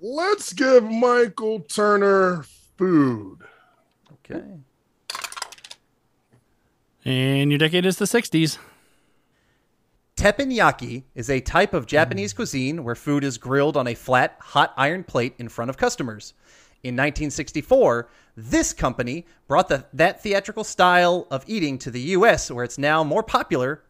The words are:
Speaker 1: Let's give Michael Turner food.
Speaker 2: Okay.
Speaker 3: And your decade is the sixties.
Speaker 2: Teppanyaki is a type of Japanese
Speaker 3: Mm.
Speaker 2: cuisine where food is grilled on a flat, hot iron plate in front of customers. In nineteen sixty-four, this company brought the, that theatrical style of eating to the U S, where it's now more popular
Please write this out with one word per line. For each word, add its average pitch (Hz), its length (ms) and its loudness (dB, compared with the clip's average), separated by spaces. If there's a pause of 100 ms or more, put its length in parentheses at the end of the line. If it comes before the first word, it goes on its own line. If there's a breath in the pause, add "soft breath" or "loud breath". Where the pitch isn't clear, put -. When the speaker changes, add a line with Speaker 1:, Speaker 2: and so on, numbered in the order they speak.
Speaker 1:
Let's 330 520 -4
give 254 300 6
Michael 226 800 0
Turner 196 800 2 (340)
food. 131 600 0 (880 soft breath)
Speaker 2:
Okay. - 180 -12 (2500)
Speaker 3:
And 135 460 0
your 143 80 2
decade 170 260 2
is 190 120 0
the 196 100 -2
sixties. 160 500 0 (1600 soft breath)
Speaker 2:
Teppanyaki 190 840 0 (100)
is 123 160 -8
a 131 120 0
type 196 320 0
of 139 120 -4
Japanese 165 480 0
Speaker 3:
Mm. - 40 -12
Speaker 2:
cuisine 143 460 -4
where 117 120 -6
food 143 280 -2
is 127 140 -6
grilled 143 400 0
on 127 100 0
a 120 60 -4
flat, 127 460 0
hot - 380 0
iron 165 260 -2
plate 123 340 -4
in 117 120 -12
front 120 200 -8
of 135 80 -10
customers. 123 560 -6 (500 soft breath)
In 123 120 -8
nineteen 143 360 -2
sixty-four, 151 760 0 (280 soft breath)
this 135 360 -2
company 123 520 -4 (220 soft breath)
brought 160 220 2
the, 131 240 -2
that 160 280 0
theatrical 202 440 -4
style 180 680 2
of 135 160 -6
eating 156 320 -4
to 139 100 -12
the 123 120 -8
U 180 240 2
S, 180 260 2
where 123 140 -6
it's - 120 -12
now 151 260 2
more 165 200 0
popular 156 680 -2